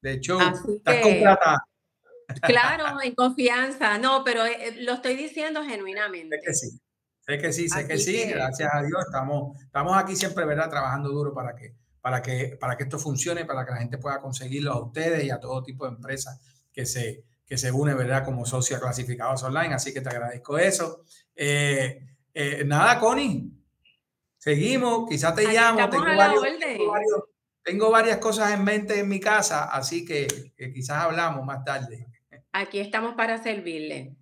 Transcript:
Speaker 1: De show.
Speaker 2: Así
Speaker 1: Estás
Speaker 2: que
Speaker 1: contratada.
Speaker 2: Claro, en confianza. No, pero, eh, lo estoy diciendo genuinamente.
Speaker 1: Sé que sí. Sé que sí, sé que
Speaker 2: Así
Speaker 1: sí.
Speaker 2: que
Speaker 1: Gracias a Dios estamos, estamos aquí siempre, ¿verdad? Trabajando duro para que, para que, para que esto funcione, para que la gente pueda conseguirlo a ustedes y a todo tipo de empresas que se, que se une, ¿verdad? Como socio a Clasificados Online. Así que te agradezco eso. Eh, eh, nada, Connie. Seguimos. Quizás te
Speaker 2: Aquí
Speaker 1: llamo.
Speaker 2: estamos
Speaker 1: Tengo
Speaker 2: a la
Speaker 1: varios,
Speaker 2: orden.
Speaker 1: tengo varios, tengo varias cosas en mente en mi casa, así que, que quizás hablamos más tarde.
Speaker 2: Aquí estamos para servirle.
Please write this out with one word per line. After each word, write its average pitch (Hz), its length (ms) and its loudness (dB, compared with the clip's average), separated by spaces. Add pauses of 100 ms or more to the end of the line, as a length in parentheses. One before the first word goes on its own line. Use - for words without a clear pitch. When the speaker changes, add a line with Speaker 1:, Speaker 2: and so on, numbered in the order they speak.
Speaker 1:
De 135 180 -4
show. 180 220 0
Speaker 2:
Así 180 340 2
Speaker 1:
Estás - 200 4
Speaker 2:
que 240 60 4
Speaker 1:
contratada. 190 640 8 (760)
Speaker 2:
Claro, 277 600 2
en 254 140 -4
confianza. 254 800 2
No, 269 260 2
pero, 233 220 2
eh, 233 340 -4
lo 247 140 -2
estoy 254 220 -2
diciendo 311 480 -6
genuinamente. 196 760 -6
Speaker 1:
Sé 151 80 -6
que 165 80 -4
sí. - 260 -4 (460)
Sé 143 120 -4
que 147 160 -2
sí, 165 160 -2
sé - 180 -4
que 160 60 -4
Speaker 2:
Así 180 240 0
Speaker 1:
sí. 226 100 0
Speaker 2:
que 185 60 -4
Speaker 1:
Gracias 135 400 -2
a 147 80 0
Dios 160 240 -2
estamos, 139 560 -4
estamos 160 340 -2
aquí 190 200 0
siempre, 180 300 -2
¿verdad? 156 240 0
Trabajando 139 400 -4
duro 143 240 -4
para 123 220 -8
que, - 200 -20 (260)
para 127 200 -2
que, 127 380 -4
para 127 160 -2
que 143 80 -6
esto 135 160 -6
funcione, 160 460 -2
para 135 200 -4
que 127 60 -8
la 123 60 -4
gente 120 200 -6
pueda 135 220 -6
conseguirlo 131 540 -6
a 120 100 -2
ustedes 156 400 -2
y 139 60 -2
a 131 100 -4
todo 131 240 -6
tipo 135 220 -12
de 123 100 -6
empresas 131 420 -10 (360)
que 127 120 -6
se, 120 380 -6 (220)
que 131 120 -8
se 127 140 -2
une, 143 220 2
¿verdad? 131 320 0
Como 123 200 -4
socio 127 300 -2
a 127 60 -4
Clasificados 127 640 -4
Online. 151 320 -2
Así 131 180 -6
que 135 80 -6
te 131 80 -6
agradezco 123 480 -6
eso. 175 480 0 (300)
Eh, 143 680 0 (320)
eh, 147 320 -2
nada, 165 340 6
Connie. 240 500 2 (880)
Seguimos. 233 720 2
Quizás 156 260 0
te 214 100 4
Speaker 2:
Aquí 214 100 4
Speaker 1:
llamo. 226 240 6
Speaker 2:
estamos 240 120 4 (140)
Speaker 1:
Tengo - 20 -
Speaker 2:
a 311 80 4
la 196 120 10
Speaker 1:
varios, 208 160 4
Speaker 2:
orden. 302 160 -2
Speaker 1:
tengo 240 320 -2
varios, 208 320 0 (400)
tengo 208 280 2
varias 226 260 6
cosas 214 340 0
en 196 120 0
mente 208 360 0
en 202 80 0
mi 196 120 -2
casa, 190 460 2
así 151 380 -4
que, 139 540 -4
que 127 160 -12
quizás 143 300 -4
hablamos 160 420 0
más 135 180 -8
tarde. 127 440 -8 (440)
Speaker 2:
Aquí 196 280 -4
estamos 220 360 -4
para 226 260 -2
servirle. 160 800 -8